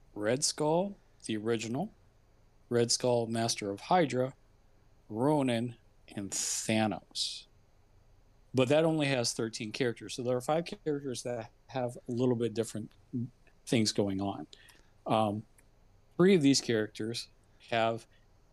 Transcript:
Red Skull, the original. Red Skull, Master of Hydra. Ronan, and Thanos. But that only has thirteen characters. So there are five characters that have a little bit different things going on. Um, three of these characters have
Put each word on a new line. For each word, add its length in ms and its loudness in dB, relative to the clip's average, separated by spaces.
Red 260 0
Skull, 540 0
the 100 -4
original. 560 -2
Red 220 2
Skull, 380 2
Master 420 -2
of 100 -6
Hydra. 520 2
Ronan, 680 0
and 160 -8
Thanos. 1120 -2
But 180 4
that 140 6
only 220 2
has 260 0
thirteen 380 -6
characters. 440 -4
So 100 -8
there 120 0
are 40 -2
five 240 -2
characters 580 -6
that 280 -8
have 280 -4
a 40 -4
little 220 2
bit 200 -2
different 360 -4
things 260 2
going 280 0
on. 260 -6
Um, 360 2
three 180 8
of 80 6
these 180 6
characters 680 -4
have 340 0